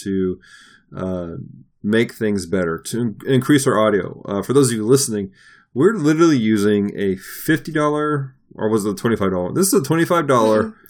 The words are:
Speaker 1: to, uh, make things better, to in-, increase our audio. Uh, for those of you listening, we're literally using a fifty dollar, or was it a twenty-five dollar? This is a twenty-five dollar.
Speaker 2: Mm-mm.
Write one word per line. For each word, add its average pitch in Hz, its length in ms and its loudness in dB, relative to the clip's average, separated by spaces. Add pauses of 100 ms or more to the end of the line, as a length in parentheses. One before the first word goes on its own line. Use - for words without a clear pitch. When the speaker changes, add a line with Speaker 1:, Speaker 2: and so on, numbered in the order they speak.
Speaker 1:
to, 95 360 -2 (580)
uh, 92 380 -8 (480)
make 110 320 0
things 101 320 -4
better, 85 320 -2
to - 220 -8
in-, 117 160 -4 (100)
increase 135 400 2
our 107 120 2
audio. 104 460 0
Uh, 101 180 -4
for 120 100 -4
those 131 180 4
of 117 60 -2
you 107 100 -4
listening, 110 440 0 (440)
we're 175 200 4
literally 156 440 2
using 104 600 2
a 95 180 -2
fifty - 540 -4
dollar, 151 640 -2 (200)
or 107 140 -4
was 107 160 0
it 107 60 -2
a 98 40 -4
twenty-five 101 360 0
dollar? 90 220 -2
This 190 160 0
is - 60 2
a 190 80 4
twenty-five 165 440 0
dollar. 110 380 4
Speaker 2:
Mm-mm. 110 100 -10 (160)